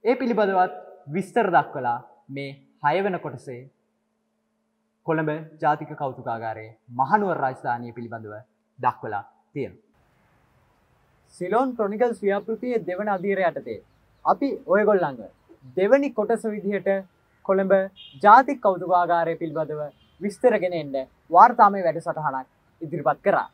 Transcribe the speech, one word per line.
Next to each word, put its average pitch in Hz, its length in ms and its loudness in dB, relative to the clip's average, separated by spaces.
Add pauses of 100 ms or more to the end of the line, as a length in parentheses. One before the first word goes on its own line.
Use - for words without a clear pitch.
ඒ 233 100 4
පිළිබඳවත් 202 640 0 (260)
විස්තර 190 420 -2
දක්වලා 135 500 0 (280)
මේ 139 240 -10 (300)
හය 147 200 2
වෙන 196 180 -2
කොටසේ 127 420 -12 (1500)
කොළඹ 160 240 0 (260)
ජාතික 156 380 -2
කෞතුකාගාරයේ 113 840 -8 (160)
මහනුවර 165 440 0
රාජධානිය 123 560 -4
පිළිබඳව 113 420 -12 (440)
දක්වලා 113 460 -4 (240)
තියෙනවා. 101 380 -10 (1500)
සිලෝන් 214 380 0
ක්‍රොනිකල්ස් 220 480 -2
ව්‍යාපෘතියේ 214 640 -2
දෙවන 180 240 -4
අදියර 196 320 -2
යටතේ 135 380 -2 (460)
අපි 196 240 2 (160)
ඔයගොල්ලන්ව 180 560 2 (500)
දෙවනි 254 400 2
කොටස 220 340 -4
විදිහට 202 440 -4 (580)
කොළඹ 190 260 2 (440)
ජාතික 240 440 6
කෞතුකාගාරය 175 760 0
පිළිබඳව 151 460 -6 (380)
විස්තර 214 380 2
ගෙන 180 160 -2
එන්න 143 220 -6 (300)
වාර්තාමය 202 560 6
වැඩසටහනක් 151 640 -4 (340)
ඉදිරිපත් 151 420 -2
කරා. 165 320 0